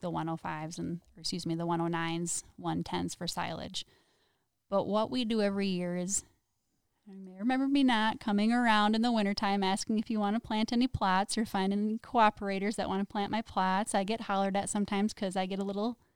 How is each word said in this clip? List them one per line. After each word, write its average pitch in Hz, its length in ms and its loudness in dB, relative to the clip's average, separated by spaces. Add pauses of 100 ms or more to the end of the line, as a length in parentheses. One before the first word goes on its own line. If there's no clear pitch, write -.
the 175 100 -6
one 160 180 -4
oh 165 80 -4
fives 160 440 -8
and, 170 200 -6 (160)
or 170 40 -20
excuse 170 260 -6
me, 165 80 -2
the 165 100 -2
one 170 160 0
oh 170 60 0
nines, 170 560 -4 (140)
one 170 260 -4
tens - 320 -6
for 165 140 -10
silage. 170 580 -8 (800)
But 196 200 0
what 214 200 0
we 254 160 -2
do 226 160 0
every 202 280 0
year 180 280 -2
is, 180 280 -4 (800)
you 196 180 -20
may 185 140 -18
remember 262 300 2
me 277 160 6
not 220 340 4
coming 214 340 4
around 220 440 4
in 220 60 2
the 240 100 2
wintertime 202 500 0
asking 208 380 0
if - 100 -4
you 220 80 0
wanna 208 220 0
plant 220 320 -2
any 247 160 4
plots 190 500 0
or 220 80 2
find 196 260 0
any 214 260 0
cooperators 208 760 2
that - 140 -4
wanna 196 160 0
plant 202 260 -4
my 220 120 -2
plots. 190 520 0
I 196 80 2
get 220 200 -4
hollered 196 340 0
at 196 120 -2
sometimes 202 460 0
'cause 190 220 -4
I 190 100 0
get 190 140 -4
a 196 40 -2
little 202 360 -4 (160)